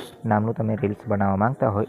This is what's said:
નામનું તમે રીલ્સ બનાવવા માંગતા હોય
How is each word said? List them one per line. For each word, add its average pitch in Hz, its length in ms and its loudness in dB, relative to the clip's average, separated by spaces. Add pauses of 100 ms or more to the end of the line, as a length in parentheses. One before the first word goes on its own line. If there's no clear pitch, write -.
(260)
નામનું 110 280 2
તમે 110 220 -2
રીલ્સ 101 200 -2 (120)
બનાવવા 101 280 2
માંગતા 120 320 2
હોય 104 200 0